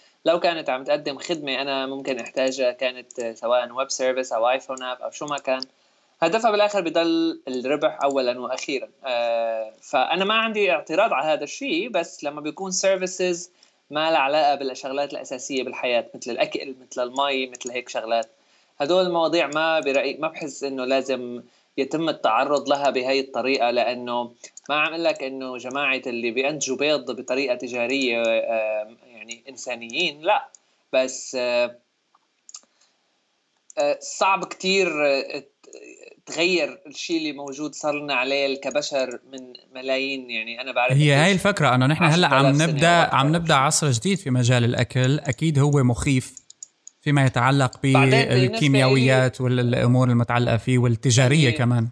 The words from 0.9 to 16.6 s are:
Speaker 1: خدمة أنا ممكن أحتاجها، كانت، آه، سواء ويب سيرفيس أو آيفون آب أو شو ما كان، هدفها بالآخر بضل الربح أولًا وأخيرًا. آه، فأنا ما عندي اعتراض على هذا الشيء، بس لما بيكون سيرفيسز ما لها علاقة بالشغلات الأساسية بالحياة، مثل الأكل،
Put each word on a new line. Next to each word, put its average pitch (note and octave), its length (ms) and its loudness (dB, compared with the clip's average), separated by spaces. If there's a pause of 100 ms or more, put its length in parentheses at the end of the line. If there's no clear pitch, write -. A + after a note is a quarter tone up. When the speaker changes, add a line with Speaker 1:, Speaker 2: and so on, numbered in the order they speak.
Speaker 1:
خدمة C#3+ 440 -4
أنا C3+ 240 -4
ممكن C3+ 340 -6
أحتاجها، B2+ 520 -2
كانت، B2+ 480 -6
آه، A#2 140 -6
سواء A#2+ 380 0
ويب C3 200 -4
سيرفيس C3 400 -2
أو A#2 180 0
آيفون C3 340 -4
آب B2+ 180 -8
أو A#2 100 -8
شو - 140 -12
ما C#3+ 120 -4
كان، C3 240 -4 (600)
هدفها G3 300 2
بالآخر G#3 300 2
بضل E3 680 0
الربح C3+ 560 -2
أولًا B2+ 360 0
وأخيرًا. B2 480 -6 (180)
آه، A#2 760 -2
فأنا D#3 440 -2
ما G#3 80 0
عندي G#3+ 380 0
اعتراض E3 420 0
على D3+ 200 0
هذا D3 100 -2
الشيء، G#3+ 460 -6
بس A3 340 -4
لما D3 180 -6
بيكون F3 300 -8
سيرفيسز F#3 800 0 (400)
ما D#3 200 0
لها D#3+ 80 4
علاقة C#3+ 360 4
بالشغلات C#3 580 -4
الأساسية C3 500 -6
بالحياة، A#2+ 420 -2 (100)
مثل A#2+ 160 -10
الأكل، C#3+ 440 -4 (160)